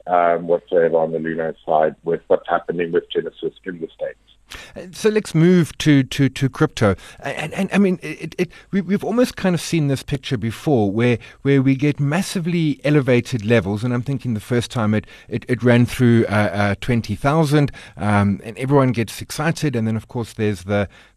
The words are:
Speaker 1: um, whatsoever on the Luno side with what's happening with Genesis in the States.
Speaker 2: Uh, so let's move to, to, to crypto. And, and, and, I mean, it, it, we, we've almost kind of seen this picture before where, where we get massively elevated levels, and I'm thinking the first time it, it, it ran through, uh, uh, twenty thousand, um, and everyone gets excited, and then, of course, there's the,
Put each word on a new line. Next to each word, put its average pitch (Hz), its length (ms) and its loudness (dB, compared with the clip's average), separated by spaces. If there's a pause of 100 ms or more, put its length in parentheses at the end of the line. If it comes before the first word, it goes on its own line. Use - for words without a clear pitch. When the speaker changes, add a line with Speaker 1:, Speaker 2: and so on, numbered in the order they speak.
Speaker 1:
um, 85 400 2
whatsoever 85 500 0
on 80 140 0
the 80 80 -4
Luno 80 340 -6 (140)
side 78 380 0
with 82 240 -2
what's - 200 0
happening 85 440 -4
with 87 180 -2
Genesis 82 420 -6 (120)
in 87 160 -12
the 80 120 -10
States. - 280 -12 (560)
Speaker 2:
Uh, 135 60 -14 (100)
so - 160 -2
let's 214 260 -2
move 165 440 4
to, 139 260 4
to, 135 240 0
to 131 200 -2
crypto. 120 460 0 (240)
And, 135 180 -10
and, 156 180 -8
and, 196 180 -2
I 185 60 0
mean, 185 220 2
it, 160 380 -12
it, - 140 -4 (180)
we, 190 100 -2
we've 185 220 -2
almost 233 340 0
kind 180 200 0
of - 40 -2
seen 151 280 0
this 135 160 -2
picture - 320 -6
before 110 560 0
where, 117 260 2 (240)
where 139 180 4
we 135 140 4
get 143 240 -2
massively 165 840 -2
elevated 127 600 2
levels, 104 380 2
and 123 100 -2
I'm 120 100 -2
thinking 123 320 -4
the 104 60 -4
first 120 300 -2
time 107 240 0
it, 107 100 0 (220)
it, 110 220 -6
it 117 160 -2
ran 120 200 6
through, 117 420 4
uh, - 40 -4
uh, 101 500 0
twenty 110 360 -2
thousand, 147 560 2 (240)
um, 101 480 2
and 110 120 -14
everyone 131 360 2
gets - 280 -4
excited, 151 540 -4
and 113 100 -2
then, 110 120 -2
of 110 100 -8
course, 117 260 -8
there's 104 300 -4
the, 101 260 -2 (280)